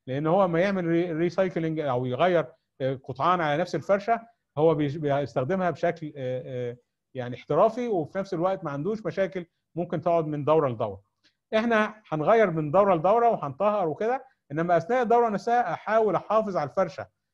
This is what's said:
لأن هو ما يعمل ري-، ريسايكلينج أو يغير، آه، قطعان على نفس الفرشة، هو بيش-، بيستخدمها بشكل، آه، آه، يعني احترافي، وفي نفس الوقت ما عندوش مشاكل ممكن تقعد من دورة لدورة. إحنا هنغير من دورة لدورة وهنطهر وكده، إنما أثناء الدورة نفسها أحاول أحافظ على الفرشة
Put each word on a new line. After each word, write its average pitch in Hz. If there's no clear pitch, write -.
لأن 143
هو 185
ما 165
يعمل 190
ري-، 170
ريسايكلينج 165
أو 127
يغير، 151
آه، 131
قطعان 165
على 151
نفس 175
الفرشة، 202
هو 160
بيش-، 151
بيستخدمها 147
بشكل، 165
آه، 127
آه، 120
يعني 127
احترافي، 220
وفي 180
نفس 196
الوقت 185
ما 147
عندوش 185
مشاكل 185
ممكن 170
تقعد 170
من 147
دورة 151
لدورة. 107
إحنا 214
هنغير 180
من 156
دورة 190
لدورة 220
وهنطهر 185
وكده، 233
إنما 170
أثناء 226
الدورة 233
نفسها 208
أحاول 214
أحافظ 202
على 143
الفرشة 165